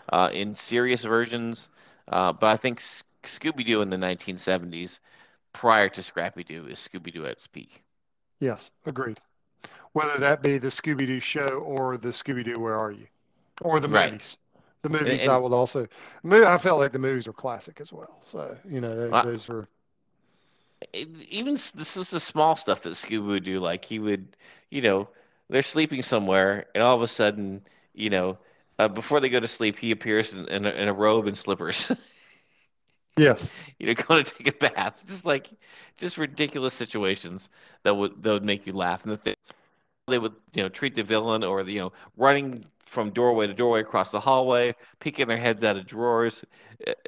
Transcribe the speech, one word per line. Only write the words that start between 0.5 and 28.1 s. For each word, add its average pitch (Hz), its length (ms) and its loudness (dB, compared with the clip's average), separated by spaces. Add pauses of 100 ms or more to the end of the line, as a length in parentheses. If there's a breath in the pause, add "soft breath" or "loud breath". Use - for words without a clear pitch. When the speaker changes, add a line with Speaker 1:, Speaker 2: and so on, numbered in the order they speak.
Speaker 1:
serious 123 480 0
versions. 117 680 -2 (380 soft breath)
Uh, 90 260 2
but 110 140 2
I 110 100 6
think 120 220 -4
S-, - 240 -14 (200)
Scooby-Doo 120 580 -2
in 101 80 -2
the 95 80 -2
nineteen 92 400 -6
seventies, 87 640 -4 (540 soft breath)
prior 110 360 6
to 92 140 -10
Scrappy-Doo, 85 640 -8
is - 120 -14 (120)
Scooby-Doo 85 340 -12
at 65 80 -8
its - 140 -20
peak. - 360 -20 (560)
Speaker 2:
Yes, 123 320 -6 (140)
agreed. 127 340 -8 (720 loud breath)
Whether 151 260 0
that 143 220 4
be 143 160 2
the 131 120 -4
Scooby-Doo 131 500 -2
show 139 460 -2
or 131 320 -2
the 117 120 -6
Scooby-Doo 120 500 -6
Where 113 160 -2
Are 110 160 -4
You? 104 160 -18 (540)
Or 160 180 2
the 147 100 -2
Speaker 1:
Right. 98 240 4
Speaker 2:
movies. - 240 -14 (440 soft breath)
The 151 80 -4
Speaker 1:
And, 156 100 0
Speaker 2:
movies, 135 220 0
Speaker 1:
and 135 100 4
Speaker 2:
I 131 60 6
will 127 160 0
also, 123 340 0 (360 loud breath)
mo-, 202 200 8
I 175 140 8
felt 170 220 2
like 139 120 2
the 135 80 -4
movies 131 280 -2
were 110 60 -12
classic - 460 -10
as - 140 -20
well. - 320 -20
So, - 320 -12 (100)
you 139 140 -8
know, 113 140 -6
th-, 117 180 -4
Speaker 1:
I 120 100 6
Speaker 2:
those 117 240 -6
were 113 200 -10 (1200)
Speaker 1:
it, 131 160 -10 (220)
even 233 240 -4
s-, - 180 -4
this - 240 -10
is 185 140 -8
the 175 100 -4
small 156 360 2
stuff - 260 -2
that 85 120 -8
Scooby 104 340 -6
would 98 160 0
do. 95 160 -4
Like, 90 260 -4
he 113 140 -8
would, 101 360 -4 (360 soft breath)
you 139 100 -6
know, 101 260 4 (420 soft breath)
they're 131 120 4
sleeping 151 400 0
somewhere, 98 720 2
and 104 100 4
all 123 120 8
of 117 80 2
a 117 40 0
sudden, 104 540 0 (320 soft breath)
you 107 160 -4
know, 92 300 0 (400 soft breath)